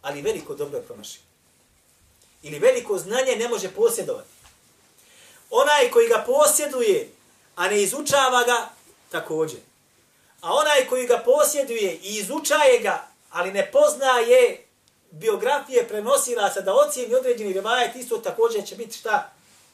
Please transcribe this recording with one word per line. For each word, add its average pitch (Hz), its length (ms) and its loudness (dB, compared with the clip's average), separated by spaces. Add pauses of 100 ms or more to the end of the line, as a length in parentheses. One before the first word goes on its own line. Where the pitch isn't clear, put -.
ali 143 200 -10
veliko 151 320 -6
dobro 139 240 -8
je 120 60 -12
promašio. - 360 -20 (1200)
Ili 151 160 -14
veliko 220 400 0
znanje 233 380 -2
ne 233 120 -4
može 190 200 -6
posjedovati. 143 600 -2 (1200)
Onaj 277 400 4
koji 233 180 4
ga 214 180 2
posjeduje, 262 840 2 (440)
a 180 140 -2
ne 208 140 0
izučava 254 600 0
ga, 240 240 0 (420)
također. 160 500 -6 (800)
A 175 140 -4
onaj 285 340 2
koji 254 180 -4
ga 240 180 2
posjeduje 254 760 0
i 202 140 -8
izučaje 262 600 2
ga, 208 280 -4 (240)
ali 180 220 -6
ne 196 200 -4
poznaje 247 920 4 (440)
biografije 233 800 -2
prenosilaca 214 720 -2
da 190 140 0
ocijeni 254 400 2
određeni 233 380 -2
rivajet, 220 440 -2
isto 240 220 -6
također 220 460 -2
će 208 120 -16
biti 214 220 -14
šta? 208 340 -4 (420)